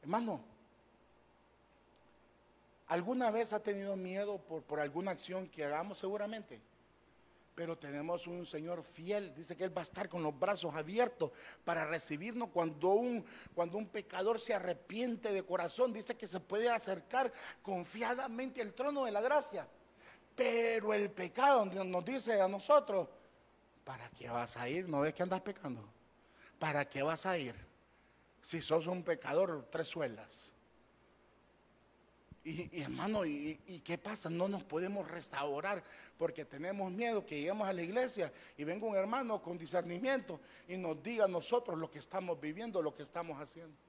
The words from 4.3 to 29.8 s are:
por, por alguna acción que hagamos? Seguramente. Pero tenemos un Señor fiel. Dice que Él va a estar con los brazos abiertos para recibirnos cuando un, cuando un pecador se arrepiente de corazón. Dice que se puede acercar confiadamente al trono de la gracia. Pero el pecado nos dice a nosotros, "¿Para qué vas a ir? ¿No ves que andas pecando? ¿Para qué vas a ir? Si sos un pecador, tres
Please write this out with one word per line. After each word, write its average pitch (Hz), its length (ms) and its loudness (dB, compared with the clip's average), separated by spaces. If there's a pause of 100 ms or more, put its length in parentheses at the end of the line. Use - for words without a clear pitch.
por, 160 200 -8
por 151 160 -4
alguna 156 340 -2
acción 185 360 -6
que 156 160 -6
hagamos? 160 320 -2
Seguramente. 208 640 -6 (960)
Pero 165 220 -4
tenemos 151 500 -4
un 175 200 -8
Señor 160 360 -6
fiel. 180 520 -4
Dice 165 200 -10
que 170 100 -4
Él 180 120 -2
va 175 60 -2
a - 20 -4
estar 185 240 -6
con 175 140 -4
los 151 160 0
brazos 180 360 0
abiertos 175 580 2 (320)
para 165 200 2
recibirnos 170 640 -2
cuando 165 400 2
un, 226 360 4 (300)
cuando 170 220 0
un 214 120 -4
pecador 208 520 0
se 226 140 2
arrepiente 202 760 0
de 190 100 2
corazón. 185 500 2
Dice 208 240 -6
que 214 100 -10
se 180 140 -4
puede 220 300 2
acercar 226 600 2 (300)
confiadamente 240 1000 -2
al 208 100 -4
trono 277 320 0
de 226 80 0
la 208 80 2
gracia. 240 480 2 (680)
Pero 226 600 4
el 208 160 2
pecado 240 560 8
nos 185 400 0
dice 233 340 4
a 190 80 8
nosotros, 202 580 6 (760)
"¿Para 127 240 -12
qué 117 220 -10
vas 120 260 -2
a 120 100 -4
ir? 175 220 -2
¿No 143 140 2
ves 151 100 2
que 180 100 -2
andas 185 200 0
pecando? 127 440 -8 (720)
¿Para 147 300 2
qué 139 140 -2
vas 156 240 0
a 185 100 2
ir? 127 180 -4 (880)
Si - 220 -6
sos 160 240 2
un 180 160 -2
pecador, 156 680 0
tres 165 180 -2